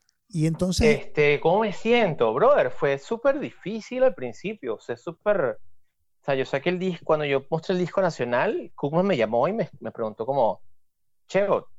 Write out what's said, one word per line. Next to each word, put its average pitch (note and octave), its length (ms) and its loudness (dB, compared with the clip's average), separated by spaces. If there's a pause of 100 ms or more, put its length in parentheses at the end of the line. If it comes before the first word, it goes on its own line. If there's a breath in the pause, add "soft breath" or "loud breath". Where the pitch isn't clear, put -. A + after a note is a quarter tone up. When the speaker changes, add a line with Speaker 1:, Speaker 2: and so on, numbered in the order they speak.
(280)
Speaker 1:
Y D#3+ 180 -2
entonces D#3+ 520 2
Speaker 2:
Este, D3 420 2
¿cómo F3+ 200 4
me G#3+ 120 0
siento, E3 600 2
brother? F#3+ 360 4
Fue C#3 280 0
súper C#4 400 -2
difícil A3 680 -6
al A#3+ 100 4
principio, B2+ 600 -8
o - 60 -14
sea, A#2+ 160 -8
súper, F#3+ 440 -2 (800)
o - 40 -20
sea, C#3 100 0
yo C3 100 0
saqué C#3 260 -4
el F3+ 80 -2
disco, F3+ 260 -4
cuando D3+ 200 0
yo C3+ 260 0
mostré E3 240 -2
el F3+ 60 0
disco F3+ 220 -2
nacional, E3 720 -2
Koopman D#3+ 320 0
me F#3+ 100 0
llamó A#2 320 0
y F#3+ 40 -2
me, A3 160 -4 (120)
me A2+ 120 -10
preguntó A2 340 -6
como, B2 340 0 (680)
"Cheo, F#3 400 0 (100)